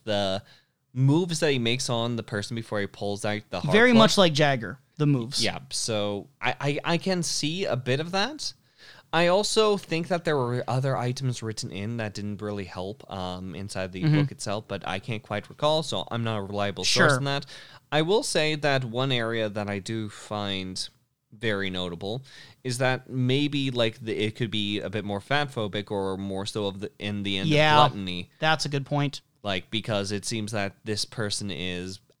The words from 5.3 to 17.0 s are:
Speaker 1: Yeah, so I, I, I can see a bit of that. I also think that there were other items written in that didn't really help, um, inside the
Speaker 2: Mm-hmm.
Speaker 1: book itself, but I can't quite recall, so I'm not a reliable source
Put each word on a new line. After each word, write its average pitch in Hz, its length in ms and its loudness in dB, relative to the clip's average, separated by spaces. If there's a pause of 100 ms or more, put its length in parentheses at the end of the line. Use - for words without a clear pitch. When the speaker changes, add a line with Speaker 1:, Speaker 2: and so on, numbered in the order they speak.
Speaker 1:
Yeah, 87 140 0 (120)
so 104 580 -2 (120)
I, 127 200 0
I, 143 240 0
I 170 140 0
can 180 240 -2
see 160 420 -2
a 120 120 0
bit 127 240 0
of 170 120 -6
that. 233 400 -4 (600)
I 165 160 4
also 214 480 4
think 165 320 -4
that 175 160 -2
there 156 120 2
were 123 300 0
other 131 300 0
items 123 460 -2
written 110 280 -6
in 104 280 -6
that 107 160 -4
didn't 104 280 -6
really 104 220 -4
help, 95 480 -10
um, 92 420 -6
inside 95 380 -6
the 92 100 -6
Speaker 2:
Mm-hmm. 151 180 4
Speaker 1:
book 143 120 2
itself, - 340 -6
but 98 220 -8
I 92 100 -2
can't 107 240 -8
quite 104 260 -6
recall, 156 340 0
so 110 280 -4
I'm 117 140 -4
not 110 140 -2
a 101 40 -6
reliable 101 420 -4
source 160 280 6